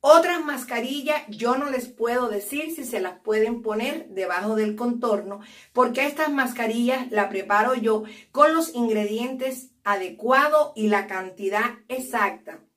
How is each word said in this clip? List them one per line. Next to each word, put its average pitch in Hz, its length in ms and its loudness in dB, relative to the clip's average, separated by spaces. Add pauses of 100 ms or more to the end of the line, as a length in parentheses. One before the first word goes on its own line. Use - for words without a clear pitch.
Otras 339 420 6
mascarillas 277 840 -4
yo 233 260 0
no 277 140 -2
les 254 180 -4
puedo 240 400 -2
decir 285 480 -6
si 285 80 -10
se 214 160 -6
las 180 220 -6
pueden 220 400 0
poner 247 480 -4
debajo 190 460 -2
del 214 200 0
contorno, 214 640 -2 (320)
porque 247 340 2
estas 302 240 0
mascarillas 247 840 0
la 202 180 2
preparo 202 460 2
yo 214 280 0 (300)
con 302 200 6
los 330 220 0
ingredientes 240 960 -2 (140)
adecuados 262 920 2
y 214 140 2
la 202 180 2
cantidad 196 680 -4 (120)
exacta 240 720 -4 (180)